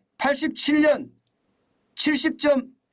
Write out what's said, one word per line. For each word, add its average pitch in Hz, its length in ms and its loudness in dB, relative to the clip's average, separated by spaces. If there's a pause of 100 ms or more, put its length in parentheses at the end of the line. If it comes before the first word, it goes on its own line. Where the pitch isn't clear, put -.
(180)
팔십칠 285 640 -2
년 294 320 0 (840)
칠십 302 440 -2
점 277 320 0 (200)